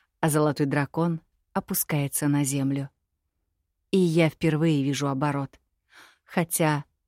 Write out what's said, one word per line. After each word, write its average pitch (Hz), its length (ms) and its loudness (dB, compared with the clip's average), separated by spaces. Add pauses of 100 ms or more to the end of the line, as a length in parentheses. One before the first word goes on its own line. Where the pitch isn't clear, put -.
(200)
А 160 100 2
золотой 151 360 2
дракон 160 560 -2 (320)
опускается 151 760 -4
на 143 160 2
землю. 139 460 -2 (1040)
И 196 60 4
я 165 320 4
впервые 156 540 0
вижу 139 240 -2
оборот. 139 520 -4 (640)
Хотя, 156 640 0 (220)